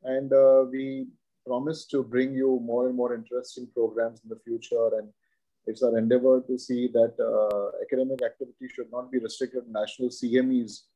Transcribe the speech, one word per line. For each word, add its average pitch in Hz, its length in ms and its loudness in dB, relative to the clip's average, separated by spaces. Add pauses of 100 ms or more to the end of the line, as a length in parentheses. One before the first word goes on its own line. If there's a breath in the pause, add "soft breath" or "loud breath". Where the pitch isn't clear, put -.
And, 135 300 -2
uh, 135 360 8
we 135 380 -6 (380)
promise 139 480 -4
to 135 100 2
bring 127 300 0
you 131 260 2
more 117 280 0
and 127 80 -2
more 123 180 -2
interesting 123 540 -10
programs 113 560 -2
in 113 60 -20
the 110 180 -12
future. 113 500 -2
And 107 100 -8 (580)
it's 110 180 -4
our 117 140 4
endeavor 127 440 4
to 127 160 -6
see 123 300 -4
that, 117 320 2
uh, 107 640 -2
academic 131 420 -4
activity 123 440 -10
should 120 240 -12
not 127 200 -10
be 127 80 -2
restricted 123 460 -8
to 117 60 -20
national 107 380 -4
C 120 280 -2
M 131 140 2
Es. 117 320 -4 (120)